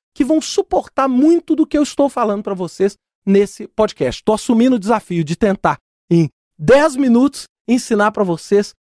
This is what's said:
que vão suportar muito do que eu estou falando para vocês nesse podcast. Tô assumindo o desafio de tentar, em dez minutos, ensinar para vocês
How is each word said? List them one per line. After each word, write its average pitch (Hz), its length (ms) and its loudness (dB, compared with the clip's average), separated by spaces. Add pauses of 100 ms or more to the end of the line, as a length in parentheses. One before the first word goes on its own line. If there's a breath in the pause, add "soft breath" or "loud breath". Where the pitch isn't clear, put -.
(160)
que 294 80 0
vão 311 160 2
suportar - 680 -4
muito 302 480 2
do 302 120 0
que 302 100 -4
eu 294 60 2
estou 277 240 -2
falando 214 360 -4
para 202 100 -6
vocês 185 420 -4 (300)
nesse 196 420 0
podcast. - 560 -4
Tô 214 100 2
assumindo 240 440 0
o - 20 -2
desafio 185 440 -4
de 151 120 -6
tentar, 190 420 -2 (320)
em 165 200 2 (280)
dez 269 380 2
minutos, 262 480 0 (240)
ensinar 220 440 0
para 214 120 -2
vocês 196 500 -2 (160)